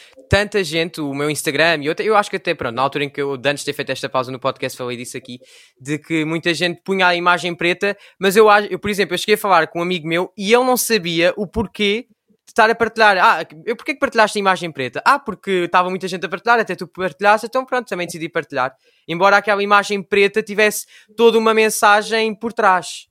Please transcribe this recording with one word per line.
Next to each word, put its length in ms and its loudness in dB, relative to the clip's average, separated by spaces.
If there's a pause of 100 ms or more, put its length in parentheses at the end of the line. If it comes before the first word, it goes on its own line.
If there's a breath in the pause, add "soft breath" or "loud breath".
(300 soft breath)
Tanta 340 2
gente, 360 -4
o 140 -6
meu 160 -2
Instagram, 540 0
e 20 -4
eu, 80 -2
te-, 120 -6
eu 100 2
acho 140 2
que 80 -6
até, 180 -4
pronto, 180 -6
na 80 -2
altura 220 0
em 60 -6
que 120 -8
eu, 160 -4
de 100 -2
antes 160 -2
de 20 -10
ter 80 -4
feito 180 -6
esta 180 -6
pausa 220 -4
no 80 -10
podcast, 360 -6
falei 220 -8
disso 180 -12
aqui, 220 -14 (420 soft breath)
de 200 -6
que 260 -4
muita 280 -4
gente 280 -4
punha 240 0
a 100 2
imagem 380 0
preta, 420 -2 (220 soft breath)
mas 180 0
eu 140 8
acho, 220 4
eu, 80 -6
por 100 -8
exemplo, 240 -2
eu 60 -2
cheguei 160 0
a 20 0
falar 300 2
com 120 -8
um 40 0
amigo 240 -4
meu 280 -2
e 160 -2
ele 120 4
não 140 2
sabia 600 0
o 80 -4
porquê 640 -4 (360)
de 80 -20
estar 160 4
a 60 4
partilhar. 460 2
"Ah, 260 4 (180)
eu, 120 -4
porquê 180 -8
que 60 -12
partilhaste 380 0
a 20 -4
imagem 320 0
preta?" 340 -8
"Ah, 140 4
porque 460 -4
estava 260 2
muita 160 -6
gente 180 -8
a 40 -6
partilhar, 300 0
até 160 -2
tu 120 -10
partilhaste, 580 0
então 180 -4
pronto, 240 -4
também 200 -6
decidi 200 -10
partilhar." 480 -4 (320)
Embora 300 4
aquela 240 0
imagem 400 0
preta 400 0
tivesse 460 -2 (280 soft breath)
toda 220 4
uma 160 2
mensagem 800 2
por 180 -8
trás. 600 0